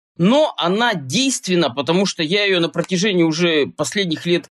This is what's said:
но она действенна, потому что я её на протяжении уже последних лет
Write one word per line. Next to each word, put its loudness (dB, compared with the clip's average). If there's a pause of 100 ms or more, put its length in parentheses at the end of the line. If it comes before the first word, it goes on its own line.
(180)
но 4
она 0
действенна, 0
потому -2
что -6
я 0
её 0
на 0
протяжении 0
уже 2
последних -4
лет 0